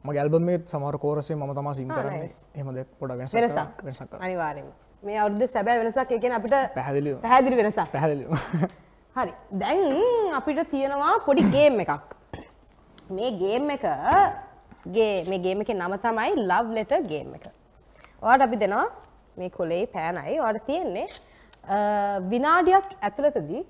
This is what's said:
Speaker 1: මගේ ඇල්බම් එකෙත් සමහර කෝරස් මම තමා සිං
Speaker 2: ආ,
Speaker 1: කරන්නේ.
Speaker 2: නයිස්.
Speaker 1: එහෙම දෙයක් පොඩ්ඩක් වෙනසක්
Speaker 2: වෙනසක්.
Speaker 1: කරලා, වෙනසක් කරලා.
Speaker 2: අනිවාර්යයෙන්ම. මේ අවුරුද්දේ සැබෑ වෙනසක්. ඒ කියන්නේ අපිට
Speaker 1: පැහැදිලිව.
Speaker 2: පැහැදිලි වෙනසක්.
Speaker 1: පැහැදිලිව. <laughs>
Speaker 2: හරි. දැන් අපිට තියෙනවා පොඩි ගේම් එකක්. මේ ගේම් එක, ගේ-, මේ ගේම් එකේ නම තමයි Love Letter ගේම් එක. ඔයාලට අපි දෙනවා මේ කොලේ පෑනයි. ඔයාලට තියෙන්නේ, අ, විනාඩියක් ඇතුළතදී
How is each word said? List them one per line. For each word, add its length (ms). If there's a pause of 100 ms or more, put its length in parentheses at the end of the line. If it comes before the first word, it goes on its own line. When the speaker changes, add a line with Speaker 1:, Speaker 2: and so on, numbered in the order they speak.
Speaker 1:
මගේ 200
ඇල්බම් 280
එකෙත් 200
සමහර 300
කෝරස් 320
මම 240
තමා 200
සිං 160
Speaker 2:
ආ, 60
Speaker 1:
කරන්නේ. 240
Speaker 2:
නයිස්. 160 (140)
Speaker 1:
එහෙම 240
දෙයක් 140 (100)
පොඩ්ඩක් 200
වෙනසක් 160
Speaker 2:
වෙනසක්. 200
Speaker 1:
කරලා, 120 (180)
වෙනසක් 220
කරලා. 180
Speaker 2:
අනිවාර්යයෙන්ම. 460 (320)
මේ 160
අවුරුද්දේ 280
සැබෑ 320
වෙනසක්. 340
ඒ 60
කියන්නේ 200
අපිට 180 (160)
Speaker 1:
පැහැදිලිව. 480
Speaker 2:
පැහැදිලි 360
වෙනසක්. 340
Speaker 1:
පැහැදිලිව. 380 (460)
<laughs> 420
Speaker 2:
හරි. 160 (180)
දැන් 320 (500)
අපිට 280 (100)
තියෙනවා 500
පොඩි 240
ගේම් 360
එකක්. 120 (1120)
මේ 260
ගේම් 380
එක, 140 (1000)
ගේ-, 400
මේ 140
ගේම් 220
එකේ 140
නම 240
තමයි 480
Love 260
Letter 300
ගේම් 320
එක. 100 (720)
ඔයාලට 260
අපි 140
දෙනවා 300 (480)
මේ 160
කොලේ 360
පෑනයි. 540
ඔයාලට 260
තියෙන්නේ, 400 (560)
අ, 140 (440)
විනාඩියක් 680 (120)
ඇතුළතදී 720